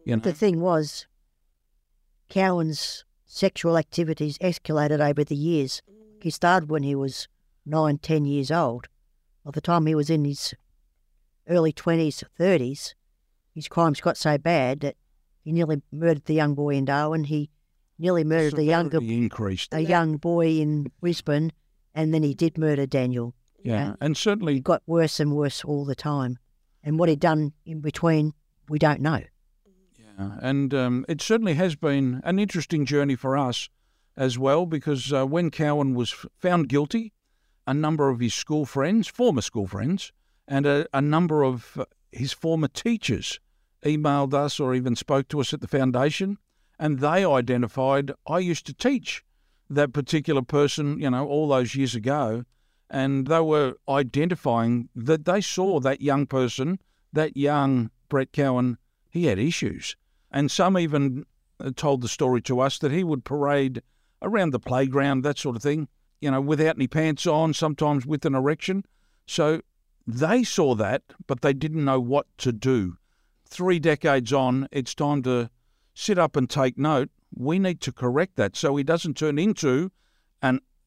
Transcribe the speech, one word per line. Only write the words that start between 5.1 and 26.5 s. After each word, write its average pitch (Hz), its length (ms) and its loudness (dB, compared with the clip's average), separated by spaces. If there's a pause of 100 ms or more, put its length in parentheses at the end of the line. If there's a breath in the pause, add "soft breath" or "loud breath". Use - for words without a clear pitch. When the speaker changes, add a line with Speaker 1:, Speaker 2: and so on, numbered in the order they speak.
Speaker 2:
the 143 140 -2
years. 147 440 0 (400)
He 165 100 -4
started 175 400 2
when 156 120 -2
he 139 120 -2
was 135 340 -6 (360)
nine, 151 340 0
ten 156 260 0
years 139 260 -2
old. 135 380 -2 (560)
By 147 80 -14
the 151 80 -6
time 165 260 2
he 156 80 2
was 147 160 2
in 156 140 4
his 143 300 -4 (960)
early 160 240 4
twenties, 165 520 0 (120)
thirties, 147 600 0 (580)
his 151 140 -10
crimes 165 320 2
got 165 160 0
so 151 220 2
bad 143 420 0
that 139 160 -6 (480)
he 156 80 -6
nearly 156 280 2 (120)
murdered 156 320 0
the 156 100 0
young 151 200 2
boy 147 200 0
in 139 100 0
Darwin. 151 400 0
He 147 240 -4 (500)
nearly 170 260 2
murdered 156 340 2
a 151 60 2
younger, 165 340 2
Speaker 1:
Severity 117 180 -2
increased. 107 560 -2
Speaker 2:
a 160 80 -2
young 160 360 2
boy 170 320 0
in 151 420 0 (100)
Brisbane, 160 520 -2 (420)
and 156 180 0
then 156 120 2
he 143 100 0
did 160 240 0
murder 147 280 0
Daniel. 123 480 -2 (280)
Speaker 1:
Yeah, 117 280 0
Speaker 2:
And - 100 -10
Speaker 1:
and 147 160 0
certainly 202 400 0
Speaker 2:
it 131 80 -4
got 170 220 2
worse 160 340 2
and 147 140 0
worse 147 300 -2
all 147 200 -4
the 135 100 -4
time. 135 440 -4 (440)